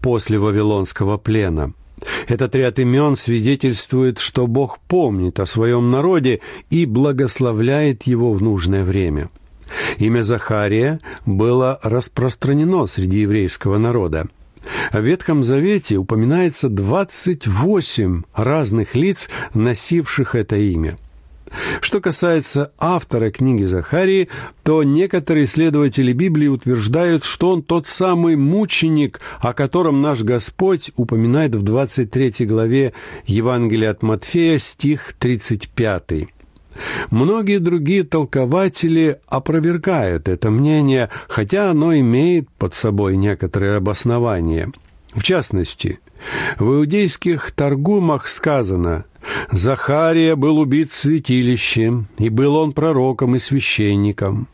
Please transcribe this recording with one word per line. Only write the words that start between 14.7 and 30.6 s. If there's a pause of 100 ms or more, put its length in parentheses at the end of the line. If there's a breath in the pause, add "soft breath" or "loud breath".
В
Ветхом
Завете
упоминается
двадцать
восемь (120)
разных
лиц, (240 loud breath)
носивших
это
имя. (840 loud breath)
Что
касается
автора
книги
Захарии, (360 loud breath)
то
некоторые
исследователи
Библии
утверждают,
что
он
тот
самый
мученик, (180 loud breath)
о
котором
наш
Господь